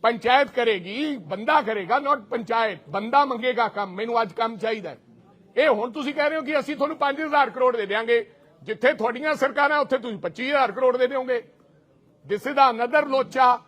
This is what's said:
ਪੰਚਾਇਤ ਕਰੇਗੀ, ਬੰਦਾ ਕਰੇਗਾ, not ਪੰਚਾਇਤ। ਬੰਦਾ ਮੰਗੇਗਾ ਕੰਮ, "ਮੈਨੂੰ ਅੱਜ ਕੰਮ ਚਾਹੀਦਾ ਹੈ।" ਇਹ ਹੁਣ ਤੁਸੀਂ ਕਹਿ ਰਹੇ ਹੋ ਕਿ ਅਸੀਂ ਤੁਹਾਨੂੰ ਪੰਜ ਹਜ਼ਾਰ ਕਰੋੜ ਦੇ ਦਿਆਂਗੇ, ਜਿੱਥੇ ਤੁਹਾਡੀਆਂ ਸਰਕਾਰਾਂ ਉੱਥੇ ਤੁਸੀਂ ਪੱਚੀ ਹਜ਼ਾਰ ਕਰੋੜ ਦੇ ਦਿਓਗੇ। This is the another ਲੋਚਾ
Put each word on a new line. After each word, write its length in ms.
ਪੰਚਾਇਤ 500
ਕਰੇਗੀ, 640
ਬੰਦਾ 440
ਕਰੇਗਾ, 360
not 240
ਪੰਚਾਇਤ। 580
ਬੰਦਾ 360
ਮੰਗੇਗਾ 420
ਕੰਮ, 260
"ਮੈਨੂੰ 280
ਅੱਜ 120
ਕੰਮ 240
ਚਾਹੀਦਾ 320
ਹੈ।" 80
ਇਹ 120
ਹੁਣ 220
ਤੁਸੀਂ 220
ਕਹਿ 160
ਰਹੇ 80
ਹੋ 40
ਕਿ 180
ਅਸੀਂ 160
ਤੁਹਾਨੂੰ 220
ਪੰਜ 240
ਹਜ਼ਾਰ 280
ਕਰੋੜ 280
ਦੇ 80
ਦਿਆਂਗੇ, 460
ਜਿੱਥੇ 300
ਤੁਹਾਡੀਆਂ 420
ਸਰਕਾਰਾਂ 440
ਉੱਥੇ 180
ਤੁਸੀਂ 200
ਪੱਚੀ 300
ਹਜ਼ਾਰ 240
ਕਰੋੜ 260
ਦੇ 100
ਦਿਓਗੇ। 360
This 240
is 20
the 240
another 320
ਲੋਚਾ 480